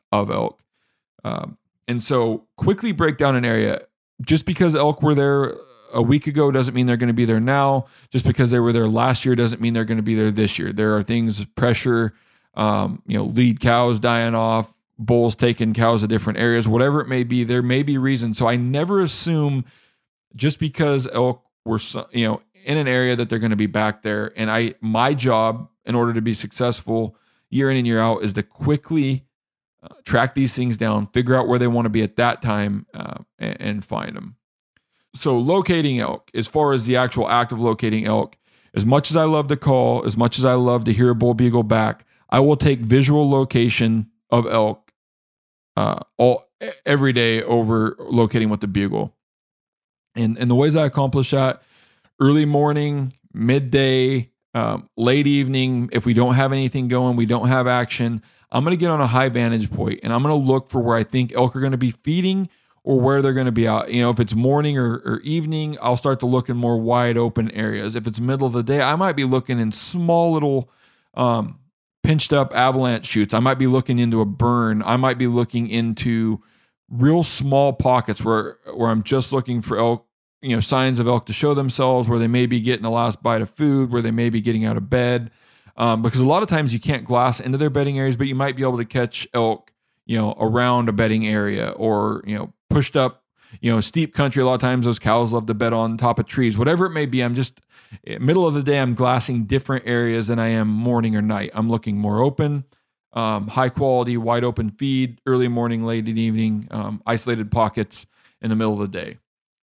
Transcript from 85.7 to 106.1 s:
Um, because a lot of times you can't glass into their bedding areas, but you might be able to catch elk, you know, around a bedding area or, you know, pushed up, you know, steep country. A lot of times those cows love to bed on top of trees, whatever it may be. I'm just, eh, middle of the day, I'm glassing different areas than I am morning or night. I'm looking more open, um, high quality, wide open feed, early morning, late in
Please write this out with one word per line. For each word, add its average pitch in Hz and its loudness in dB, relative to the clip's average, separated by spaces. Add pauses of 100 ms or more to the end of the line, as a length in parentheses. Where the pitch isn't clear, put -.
Um, 113 0
because 120 0
a 127 4
lot 170 2
of 196 -4
times 151 0
you 117 -2
can't 135 -4
glass 123 0
into 131 -4
their 151 0
bedding 139 -2
areas, 135 0
but 135 -2
you 135 -4
might 135 -2
be 131 -8
able 127 0
to 117 -4
catch 120 -4
elk, 113 -2 (340)
you 117 -4
know, 110 -2
around 123 2
a - 0
bedding 110 0
area 104 -2
or, 107 -2
you 104 -6
know, - -10 (160)
pushed 143 0
up, 131 0 (380)
you 117 0
know, 113 2
steep 160 -2
country. 139 0
A 127 2
lot 127 2
of 117 -4
times 127 0
those 117 0
cows 113 0
love 113 -2
to 113 -4
bed 113 -2
on 113 -2
top 120 0
of 110 -6
trees, 117 0
whatever 165 2
it 175 -4
may 151 -4
be. 127 -2
I'm 120 -2
just, - -6 (440)
eh, 104 -10
middle 170 2
of 156 0
the 143 -2
day, 143 2
I'm 123 0
glassing 123 0
different 131 -2
areas 117 0
than 117 0
I 113 0
am 110 0
morning 113 0
or 104 0
night. 104 -2
I'm 110 -2
looking 110 -2
more 104 0
open, 143 0 (480)
um, 110 -2
high 127 0
quality, 123 0
wide 117 0
open 113 -2
feed, 131 -4
early 127 2
morning, 117 -2
late 113 -4
in 113 -4